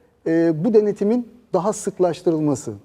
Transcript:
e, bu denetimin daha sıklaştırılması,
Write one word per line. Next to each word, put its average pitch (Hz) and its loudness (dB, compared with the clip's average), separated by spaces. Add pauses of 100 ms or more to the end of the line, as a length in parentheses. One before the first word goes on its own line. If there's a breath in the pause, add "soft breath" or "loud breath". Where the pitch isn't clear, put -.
(260 soft breath)
e, 165 2
bu 226 2
denetimin 214 2 (240)
daha 190 0
sıklaştırılması, 156 -2 (120)